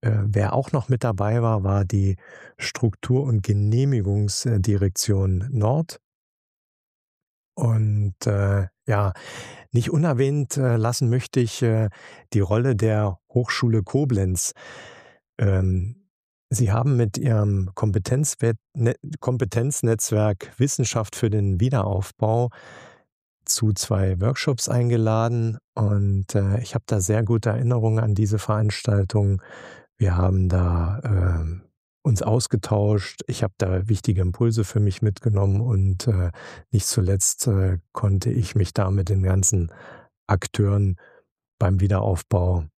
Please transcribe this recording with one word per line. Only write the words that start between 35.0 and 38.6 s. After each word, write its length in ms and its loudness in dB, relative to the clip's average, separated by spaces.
mitgenommen 600 0
und, 480 0
äh, 240 0
nicht 160 0
zuletzt, 580 0
äh, 320 2
konnte 360 0
ich 280 -2
mich 180 0